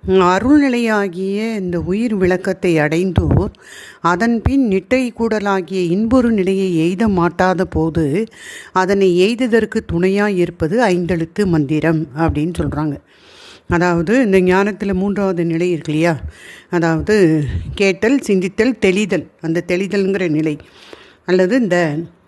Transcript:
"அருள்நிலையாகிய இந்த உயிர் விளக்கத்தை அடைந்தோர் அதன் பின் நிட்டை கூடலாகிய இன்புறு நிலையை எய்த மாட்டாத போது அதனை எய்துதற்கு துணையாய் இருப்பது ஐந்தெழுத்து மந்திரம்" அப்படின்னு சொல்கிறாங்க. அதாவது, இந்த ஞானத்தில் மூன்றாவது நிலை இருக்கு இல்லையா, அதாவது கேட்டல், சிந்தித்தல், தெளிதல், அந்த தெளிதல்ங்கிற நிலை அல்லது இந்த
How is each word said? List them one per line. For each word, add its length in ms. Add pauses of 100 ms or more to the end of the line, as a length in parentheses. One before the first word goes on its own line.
"அருள்நிலையாகிய 1500
இந்த 260
உயிர் 360
விளக்கத்தை 600
அடைந்தோர் 760 (480)
அதன் 420
பின் 240
நிட்டை 520
கூடலாகிய 720
இன்புறு 400
நிலையை 460
எய்த 320
மாட்டாத 560
போது 600 (480)
அதனை 460
எய்துதற்கு 680
துணையாய் 520
இருப்பது 460
ஐந்தெழுத்து 600
மந்திரம்" 640 (100)
அப்படின்னு 420
சொல்கிறாங்க. 380 (720)
அதாவது, 540
இந்த 180
ஞானத்தில் 520
மூன்றாவது 520
நிலை 260
இருக்கு 220
இல்லையா, 280 (500)
அதாவது 720 (300)
கேட்டல், 520
சிந்தித்தல், 520
தெளிதல், 480 (140)
அந்த 260
தெளிதல்ங்கிற 600
நிலை 300 (680)
அல்லது 300
இந்த 380 (340)